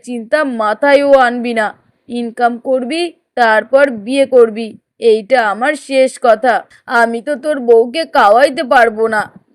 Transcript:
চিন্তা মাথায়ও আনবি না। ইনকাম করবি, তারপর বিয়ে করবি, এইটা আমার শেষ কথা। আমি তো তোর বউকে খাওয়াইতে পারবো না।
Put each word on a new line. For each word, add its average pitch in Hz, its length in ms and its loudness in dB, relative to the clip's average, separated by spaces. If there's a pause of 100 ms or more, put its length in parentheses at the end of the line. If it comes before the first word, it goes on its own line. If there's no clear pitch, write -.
চিন্তা 240 360 -4 (140)
মাথায়ও 277 640 0
আনবি 240 340 -2
না। 220 140 -2 (420)
ইনকাম 240 500 -4
করবি, 262 420 -4 (340)
তারপর 233 500 2 (180)
বিয়ে 269 220 0
করবি, 233 420 2 (320)
এইটা 220 400 0 (100)
আমার 233 320 -4
শেষ 262 380 0
কথা। 226 340 2 (400)
আমি 233 280 0
তো 294 140 -6
তোর 302 240 -6
বউকে 240 440 2 (100)
খাওয়াইতে 254 500 2
পারবো 233 440 0
না। 220 140 -2 (320)